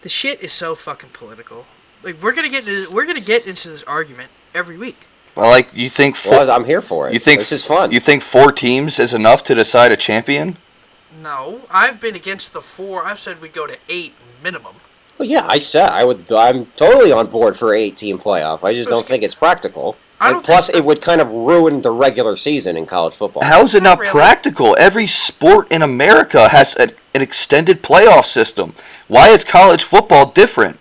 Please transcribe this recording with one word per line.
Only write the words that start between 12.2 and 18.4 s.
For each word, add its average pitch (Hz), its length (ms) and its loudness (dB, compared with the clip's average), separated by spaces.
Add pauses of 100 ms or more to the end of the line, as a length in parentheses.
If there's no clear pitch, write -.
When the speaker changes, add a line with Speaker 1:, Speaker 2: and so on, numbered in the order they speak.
Speaker 1:
the - 100 -16
four. 185 420 -14
I've 196 140 -12
said 170 240 -18
we 160 60 -20
go 156 180 -12
to 131 100 -16 (120)
eight 170 260 -12 (280)
minimum. 175 340 -14 (420)
Speaker 3:
Well, 247 100 -8
yeah, 294 180 -2
I - 120 -2
said 160 320 0
I 95 140 -2
would. 117 260 -4
I'm 120 360 0 (100)
totally 220 340 4
on 113 180 0
board 113 280 -2
for 110 180 -2
an 107 60 0
eight-team 101 380 -8
playoff. 82 440 -6